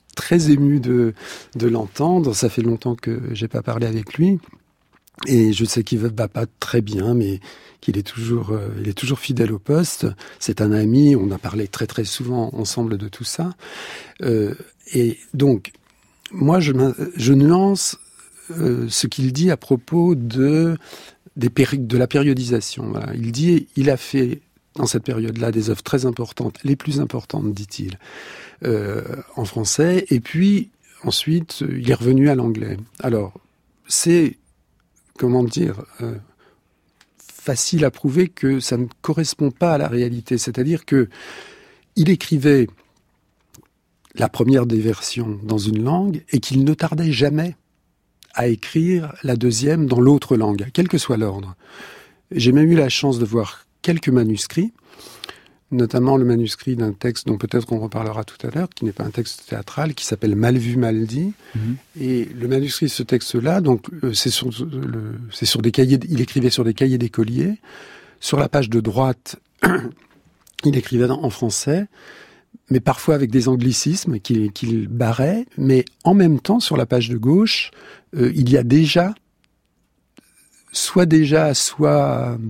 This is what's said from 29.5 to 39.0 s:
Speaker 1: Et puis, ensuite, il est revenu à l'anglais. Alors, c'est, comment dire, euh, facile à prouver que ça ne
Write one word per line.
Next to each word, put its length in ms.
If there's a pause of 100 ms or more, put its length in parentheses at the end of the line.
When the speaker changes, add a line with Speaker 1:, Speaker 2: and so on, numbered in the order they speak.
Speaker 1:
Et 100
puis, 480 (360)
ensuite, 640
il 240
est 40
revenu 340
à 60
l'anglais. 420 (240)
Alors, 320 (560)
c'est, 480 (840)
comment 260
dire, 380 (200)
euh, 120 (1040)
facile 680
à 40
prouver 380
que 320
ça 160
ne 100 (160)